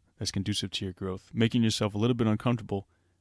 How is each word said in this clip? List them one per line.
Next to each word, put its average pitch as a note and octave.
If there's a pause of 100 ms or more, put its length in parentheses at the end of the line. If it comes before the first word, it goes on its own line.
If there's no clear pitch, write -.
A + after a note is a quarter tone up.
(180)
that's A2
conducive G2+
to -
your F#2
growth, F#2+
making A#2
yourself G#2+
a G#2
little A#2+
bit A#2
uncomfortable, G#2+ (340)